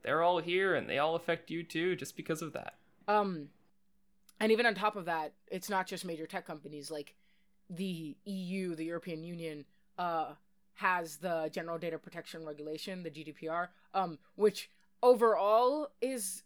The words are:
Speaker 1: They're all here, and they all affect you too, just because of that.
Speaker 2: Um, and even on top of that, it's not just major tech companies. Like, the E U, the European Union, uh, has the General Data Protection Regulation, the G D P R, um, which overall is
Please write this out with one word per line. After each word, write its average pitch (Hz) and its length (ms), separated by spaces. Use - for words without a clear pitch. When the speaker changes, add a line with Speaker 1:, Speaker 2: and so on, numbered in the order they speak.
Speaker 1:
They're 151 200
all 175 160
here, 175 360
and 127 140
they 104 80
all 156 180
affect 165 340
you 165 140
too, 165 320
just - 220
because 160 240
of 156 120
that. - 220
Speaker 2:
Um, 196 420
and 220 120
even 226 140
on 220 100
top 208 200
of 185 100
that, 160 280
it's 185 220
not 190 180
just 185 180
major 160 220
tech 180 180
companies. 151 460
Like, 147 240
the 170 460
E 202 60
U, 185 440
the 160 100
European 170 380
Union, 165 420
uh, 165 360
has 180 420
the 160 340
General 165 260
Data 165 200
Protection 165 480
Regulation, 156 580
the 165 60
G 151 140
D 151 80
P 160 160
R, 175 240
um, 175 260
which 202 340
overall 240 880
is 247 440